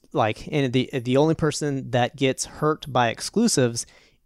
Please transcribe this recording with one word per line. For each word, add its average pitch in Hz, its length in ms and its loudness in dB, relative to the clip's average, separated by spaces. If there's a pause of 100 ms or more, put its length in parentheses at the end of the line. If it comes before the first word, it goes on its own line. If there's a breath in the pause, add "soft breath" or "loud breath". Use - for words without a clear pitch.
(120)
like, 113 400 0
and 139 200 0
the, 127 200 2
the 127 240 -2
only 156 180 4
person 139 560 -4
that 123 260 0
gets 135 280 0
hurt - 480 -2
by 123 160 2
exclusives 127 760 0 (420 soft breath)